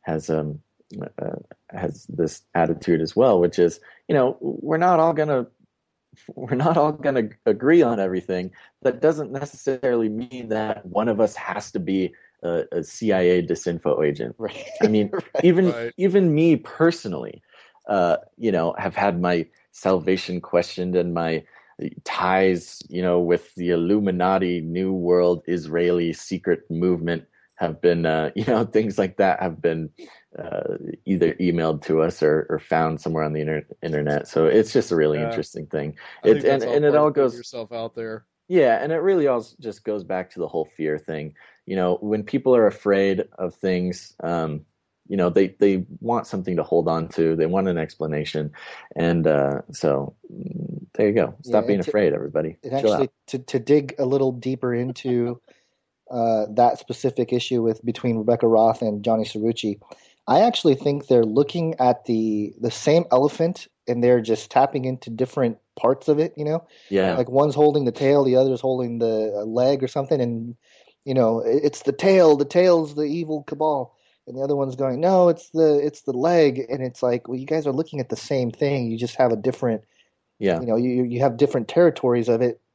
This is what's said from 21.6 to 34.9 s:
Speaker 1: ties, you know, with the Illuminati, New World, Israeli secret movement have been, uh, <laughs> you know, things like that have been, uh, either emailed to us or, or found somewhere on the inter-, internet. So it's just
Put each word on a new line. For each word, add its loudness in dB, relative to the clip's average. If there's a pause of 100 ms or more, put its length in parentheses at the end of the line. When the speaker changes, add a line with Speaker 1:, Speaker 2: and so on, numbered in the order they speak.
Speaker 1:
ties, 0
you -6
know, 2
with 0
the -6
Illuminati, 0
New -4
World, 2
Israeli -2
secret -4
movement -2 (300)
have -6
been, 2
uh, 0
<laughs> -14
you -4
know, 0
things -2
like -2
that 2
have -6
been, -2 (500)
uh, -8 (280)
either 2
emailed 0
to 2
us 0
or, 2
or -2
found -2
somewhere -4
on -4
the -4
inter-, -4 (180)
internet. -2
So 2
it's 4
just 0